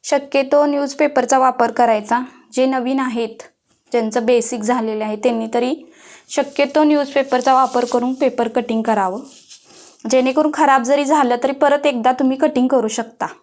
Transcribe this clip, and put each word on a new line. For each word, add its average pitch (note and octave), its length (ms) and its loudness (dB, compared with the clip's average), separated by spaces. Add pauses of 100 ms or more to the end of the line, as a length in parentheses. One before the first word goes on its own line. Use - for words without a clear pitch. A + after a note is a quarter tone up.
शक्यतो C#4+ 600 0
न्यूजपेपरचा C#4+ 720 0
वापर B3 320 2
करायचा. A3+ 500 0 (320)
जे B3+ 140 2
नवीन C4 340 -2
आहेत, A#3 420 -6 (500)
ज्यांचं A#3 320 0
बेसिक A#3 360 0
झालेलं A3 440 -2
आहे, G#3+ 120 -6
त्यांनी A3+ 380 -2
तरी B3 200 0 (540)
शक्यतो C#4+ 560 0
न्यूजपेपरचा C#4 720 2
वापर B3+ 300 2
करून B3 300 -2
पेपर B3+ 340 -2
कटिंग A3 340 -4
करावं, G#3 380 -2 (920)
जेणेकरून C4 440 2
खराब C#4 280 4
जरी C#4+ 220 0
झालं C4+ 380 2
तरी C4+ 100 0
परत C#4+ 340 2
एकदा B3 260 2
तुम्ही C4 240 0
कटिंग C4+ 320 0
करू B3+ 200 2
शकता. A3 380 -6 (160)